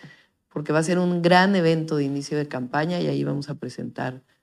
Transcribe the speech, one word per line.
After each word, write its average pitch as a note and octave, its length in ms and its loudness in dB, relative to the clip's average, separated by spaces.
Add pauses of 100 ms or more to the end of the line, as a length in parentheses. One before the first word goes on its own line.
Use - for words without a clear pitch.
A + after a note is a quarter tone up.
(500)
porque D3 240 -4
va D#3 60 4
a D#3+ 40 2
ser F3 160 2
un F3+ 220 2
gran F3+ 340 6
evento E3 420 2
de C#3+ 80 0
inicio C#3+ 320 -4
de D3 100 -2
campaña D3 520 -4
y D#3+ 80 -2
ahí C#3+ 160 -2
vamos C#3+ 260 -4
a C3+ 60 -8
presentar B2+ 680 -10 (200)